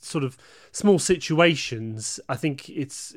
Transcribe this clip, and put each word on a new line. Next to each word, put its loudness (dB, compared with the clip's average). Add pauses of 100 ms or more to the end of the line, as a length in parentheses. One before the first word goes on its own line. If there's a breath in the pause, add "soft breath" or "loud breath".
sort -4
of -6 (340 soft breath)
small 4
situations, 0 (100)
I -4
think -4
it's, -8